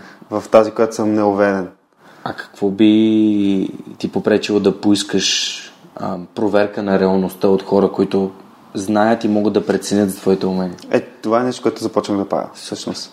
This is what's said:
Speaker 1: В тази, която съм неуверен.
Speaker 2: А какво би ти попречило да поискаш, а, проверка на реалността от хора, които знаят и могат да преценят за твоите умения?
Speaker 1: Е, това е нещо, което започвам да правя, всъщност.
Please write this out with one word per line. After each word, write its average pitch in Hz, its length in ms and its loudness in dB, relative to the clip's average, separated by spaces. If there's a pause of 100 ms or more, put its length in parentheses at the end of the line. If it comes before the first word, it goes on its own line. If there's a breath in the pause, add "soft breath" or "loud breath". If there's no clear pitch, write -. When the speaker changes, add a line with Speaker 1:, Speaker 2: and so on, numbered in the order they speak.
(300 loud breath)
Speaker 1:
В 107 180 -4
тази, 110 220 6
която 113 240 0
съм 107 200 0
неуверен. 101 540 2 (560 loud breath)
Speaker 2:
А 110 80 -8
какво - 360 -4
би 107 1000 2 (300)
ти - 140 -8
попречило 104 480 0
да 98 200 2
поискаш, - 800 -2 (360)
а, 98 220 -8 (160)
проверка 104 480 0
на 98 160 2
реалността 95 500 0
от 95 140 2
хора, 98 300 2
които 95 380 0 (440)
знаят 107 500 0
и 110 40 0
могат 104 240 0
да 101 140 0
преценят 101 440 0
за 95 60 -8
твоите 95 300 0
умения? 92 300 -4 (140)
Speaker 1:
Е, 123 100 2
това 113 400 -2
е 123 40 -2
нещо, 127 180 -6
което 120 200 -2
започвам 104 360 -2
да 98 100 -2
правя, - 260 -4
всъщност. - 580 -12